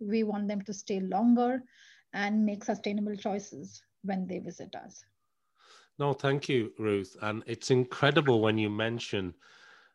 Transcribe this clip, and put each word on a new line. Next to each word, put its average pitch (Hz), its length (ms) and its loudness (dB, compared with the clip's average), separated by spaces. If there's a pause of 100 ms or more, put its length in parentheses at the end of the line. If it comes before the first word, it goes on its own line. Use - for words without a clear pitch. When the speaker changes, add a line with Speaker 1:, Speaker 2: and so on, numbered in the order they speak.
Speaker 1:
We 220 240 0
want 208 240 -2
them 208 140 -4
to 208 100 -10
stay 202 260 -6
longer 240 640 2 (500)
and 214 320 0
make 208 200 -2
sustainable 208 500 -2
choices 196 640 -6 (220)
when 190 240 -2
they 180 140 -6
visit - 340 -12
us. - 300 -16 (960)
Speaker 2:
No, 143 120 2
thank 139 360 0
you, 120 280 2
Ruth. 101 460 0
And 107 240 -4
it's 117 240 -6
incredible 135 680 4
when 110 180 4
you 107 100 2
mention, 107 640 -4 (640)